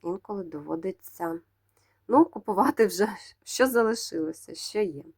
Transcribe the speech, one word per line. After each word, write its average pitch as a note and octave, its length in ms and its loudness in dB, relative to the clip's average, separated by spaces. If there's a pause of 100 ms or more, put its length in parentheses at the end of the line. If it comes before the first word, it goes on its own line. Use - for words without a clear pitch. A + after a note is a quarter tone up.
інколи G3 400 -8
доводиться, E3 960 -10 (720)
ну, D4+ 140 6
купувати A3 600 4
вже, F#3+ 240 0 (340)
що - 240 2
залишилося, A3 880 -2
що - 240 -8
є. D#3 240 -4 (140)